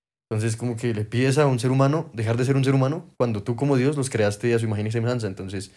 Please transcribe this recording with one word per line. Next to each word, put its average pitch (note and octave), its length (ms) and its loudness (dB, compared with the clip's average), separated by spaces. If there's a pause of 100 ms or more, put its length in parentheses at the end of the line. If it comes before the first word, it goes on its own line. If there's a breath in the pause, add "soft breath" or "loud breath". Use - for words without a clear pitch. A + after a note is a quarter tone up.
(280)
Entonces, A2 280 -2
como A#2+ 180 -4
que A2+ 180 -2
le G#2+ 120 -2
pides B2+ 340 2
a D3 80 4
un B2+ 140 2
ser B2+ 100 0
humano C#3 440 2
dejar A2+ 220 -2
de A#2+ 100 0
ser C3+ 100 2
un C3+ 80 2
ser C3+ 100 4
humano C3+ 420 0
cuando A#2+ 280 -2
tú B2 100 -2
como C#3 220 2
Dios C3+ 200 2
los C3 140 -2
creaste G#2+ 440 0
a A2+ 40 2
su A2+ 60 -2
imagen G#2+ 240 -2
y - 20 -4
semejanza. A#2 380 -2
Entonces, F#2+ 480 -10